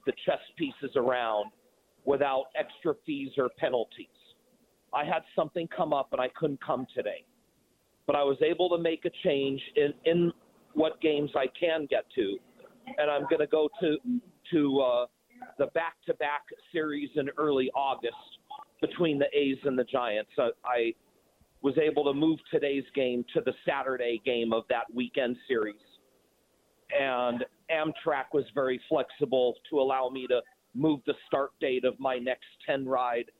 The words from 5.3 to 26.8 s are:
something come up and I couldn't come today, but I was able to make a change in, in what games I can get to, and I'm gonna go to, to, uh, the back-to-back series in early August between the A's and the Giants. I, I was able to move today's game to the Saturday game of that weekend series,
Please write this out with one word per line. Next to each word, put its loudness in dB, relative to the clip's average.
something -2
come 0
up 0
and 0
I 0
couldn't -4
come -2
today, -6
but 2
I 2
was 2
able 2
to 2
make -2
a -2
change 0
in, 4
in 4
what 0
games 2
I 2
can 0
get 0
to, 0
and 2
I'm -2
gonna 2
go 2
to, 2
to, 4
uh, 2
the 2
back-to-back -4
series -4
in 0
early 2
August -2
between 0
the 2
A's 2
and 0
the 2
Giants. -2
I, 2
I 0
was 0
able 4
to 2
move 2
today's 0
game 0
to 0
the 0
Saturday -2
game 0
of 2
that 0
weekend -2
series, 0